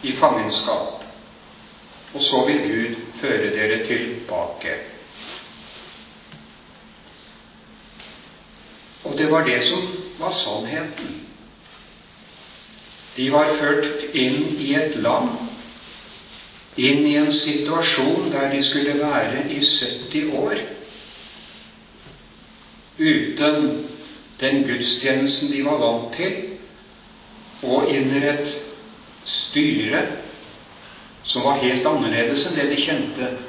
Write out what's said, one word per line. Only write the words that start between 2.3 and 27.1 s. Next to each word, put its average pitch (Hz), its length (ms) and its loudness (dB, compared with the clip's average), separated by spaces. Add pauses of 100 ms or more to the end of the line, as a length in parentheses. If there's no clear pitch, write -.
vil 147 160 4
Gud 117 340 0 (240)
føre - 340 0
dere 110 340 2
tilbake. - 880 -4 (4000)
Og 143 140 -6
det 156 140 4
var 160 140 6
det 123 180 2
som 180 180 2 (380)
var 160 140 0
sannheten. - 880 -2 (2000)
De 131 140 0
var 151 280 6
ført 147 540 0
inn 135 460 2
i 139 160 0
et 151 260 0
land, 123 360 2 (1400)
inn 139 300 4
i 147 100 4
en 147 160 4
situasjon 151 1000 2
der 139 200 0
de 139 120 2
skulle 143 360 2
være 139 460 0 (100)
i 139 80 -2
sytti 135 600 0 (100)
år, 139 240 0 (2500)
uten 151 880 2 (540)
den 135 280 2
gudstjenesten 135 840 2
de 139 140 0
var 147 140 2
vant 117 360 0
til, 180 200 -2 (1300)